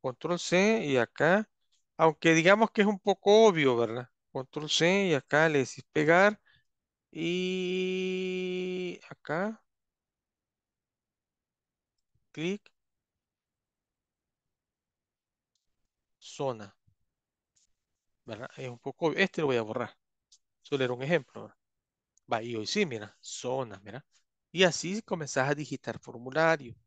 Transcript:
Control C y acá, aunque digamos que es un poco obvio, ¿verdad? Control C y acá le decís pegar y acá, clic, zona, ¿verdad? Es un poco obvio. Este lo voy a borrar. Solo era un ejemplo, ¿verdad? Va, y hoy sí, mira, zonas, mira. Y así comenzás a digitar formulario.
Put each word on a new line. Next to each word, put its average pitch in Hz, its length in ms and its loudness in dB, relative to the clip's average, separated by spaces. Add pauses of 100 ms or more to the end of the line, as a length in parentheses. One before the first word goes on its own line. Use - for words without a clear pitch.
Control 160 380 -6
C 202 460 2
y 135 120 0
acá, 170 520 2 (480)
aunque 160 380 4
digamos 190 360 4
que 220 100 0
es 202 60 4
un 208 120 0
poco 208 480 6
obvio, 143 300 4
¿verdad? 117 320 -4 (220)
Control 147 380 -10
C 190 400 2
y 160 60 4
acá 151 340 2
le 147 100 2
decís - 340 -4
pegar 175 460 4 (720)
y 185 1900 -4 (100)
acá, 196 540 -8 (2750)
clic, 175 400 -8 (3500)
zona, 113 560 -8 (1500)
¿verdad? 113 320 -14
Es 131 120 -12
un 120 100 -16
poco 151 280 -6
obvio. 151 120 -2
Este 185 220 0
lo 151 60 0
voy 127 100 2
a 113 60 0
borrar. 107 320 -8 (760)
Solo 135 140 -2
era 123 100 -2
un 123 100 -8
ejemplo, 139 400 -4
¿verdad? - 140 -20 (760)
Va, 113 100 -2
y 120 120 -8
hoy 107 120 -6
sí, 208 180 0
mira, 110 360 -12
zonas, 123 640 -8
mira. 104 220 -16 (460)
Y 175 120 4
así 180 400 0
comenzás 143 460 -2
a 147 60 2
digitar 139 440 -10
formulario. 131 760 -2 (100)